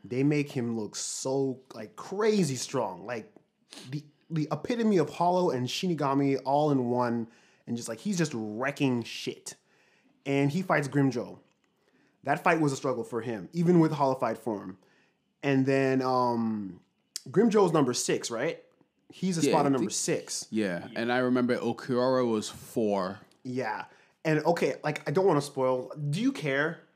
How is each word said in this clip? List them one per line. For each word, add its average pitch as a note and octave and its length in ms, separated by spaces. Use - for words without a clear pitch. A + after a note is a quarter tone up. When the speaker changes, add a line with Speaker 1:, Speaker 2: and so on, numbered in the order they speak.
Speaker 1:
they B2 180
make D3 280
him A#2 280
look G#2 160
so, C3+ 640
like, A2 240
crazy G3 580
strong. G2 500
Like, A2 280
the, C#3+ 120
the D#3 220
epitome G#3+ 460
of D3+ 120
Hollow F3+ 400
and B2+ 180
Shinigami C#3 800
all D3 260
in C3 180
one. A#2+ 380
And B2 100
just, A#2 140
like, A2+ 100
he's G3+ 180
just D#3+ 160
wrecking A#2+ 680
shit. - 520
And C#3 240
he E3 120
fights D3+ 260
Grimmjow. A#2+ 500
That D3 200
fight E3+ 180
was D3 100
a C3+ 60
struggle B2 260
for A#2 180
him, A2 300
even F3 280
with D#3+ 120
Hollow C#3 240
Fight A2+ 220
form. G2 400
And C3+ 220
then, C3+ 360
um, A#2 760
Grimmjow's F#3+ 440
number C#3 200
six, - 380
right? B2 320
He's F#3 280
a D#3+ 40
Speaker 2:
Yeah, C#3 100
Speaker 1:
spot D3 120
Speaker 2:
I - 20
Speaker 1:
on C#3 80
number A#2 160
Speaker 2:
think - 20
Speaker 1:
six. - 580
Speaker 2:
Yeah, G2 460
and A#2 160
I B2 60
remember B2+ 400
Okiura B2 720
was G#2+ 180
four. G2+ 720
Speaker 1:
Yeah. A#2 420
And, D#3 220
okay, D#3+ 380
like, D3 240
I D#3 40
don't F#3+ 140
wanna D#3 160
spoil. B2+ 500
Do D#3+ 120
you C4 100
care? D#3 480